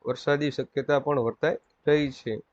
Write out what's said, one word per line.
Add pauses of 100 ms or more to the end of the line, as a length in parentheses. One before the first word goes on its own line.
વરસાદી
શક્યતા
પણ
વર્તાઈ (240)
રહી
છે. (180)